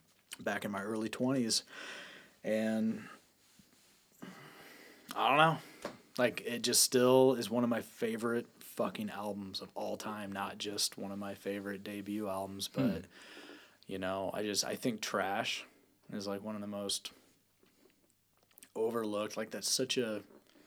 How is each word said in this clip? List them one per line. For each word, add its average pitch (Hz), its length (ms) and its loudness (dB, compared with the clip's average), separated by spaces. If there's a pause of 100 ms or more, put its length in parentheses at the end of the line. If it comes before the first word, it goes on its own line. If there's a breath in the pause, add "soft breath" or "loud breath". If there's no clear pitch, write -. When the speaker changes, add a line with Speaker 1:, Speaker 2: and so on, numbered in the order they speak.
(400)
Speaker 1:
back 101 240 -2
in 104 60 -2
my 98 120 -4
early 107 260 -2
twenties. 127 540 2 (840 loud breath)
And 110 580 2 (2000 loud breath)
I 107 140 4
don't 131 100 8
know, 160 200 8 (600 loud breath)
like, 120 280 2
it 117 160 -2
just 120 200 6
still 131 520 8
is 117 160 -2
one 120 140 4
of 120 60 4
my 113 120 2
favorite 117 640 -2 (140)
fucking 104 500 -2
albums 98 500 -6
of 95 140 -12
all 104 220 -4
time, 104 360 -6
not 98 260 -4
just 104 400 -2
one 98 120 -6
of 98 80 -6
my 101 160 -6
favorite 98 480 -6
debut 101 460 -4
albums, 98 460 -4
Speaker 2:
Hmm. 131 140 2
Speaker 1:
but, 95 160 -2 (840 loud breath)
you 98 120 -6
know, 95 360 -2
I 101 80 -2
just, 104 220 0
I 110 100 -2
think 110 260 -2
Trash 101 640 -2 (480 soft breath)
is, 104 140 -4
like, 101 160 -4
one 107 120 -6
of 104 60 -8
the 104 60 -6
most 101 460 -4 (1600 soft breath)
overlooked. 110 600 0
Like, 110 140 -6
that's 104 200 -4
such - 260 2
a 110 260 0 (440 soft breath)